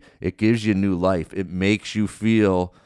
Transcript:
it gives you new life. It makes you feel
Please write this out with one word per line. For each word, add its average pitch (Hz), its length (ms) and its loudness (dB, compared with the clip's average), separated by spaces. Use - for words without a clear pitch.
it 90 160 -6
gives 110 280 2
you 107 100 2
new 98 180 0
life. 90 400 -2
It 92 160 -6
makes 95 460 -2
you 107 120 -2
feel 101 680 0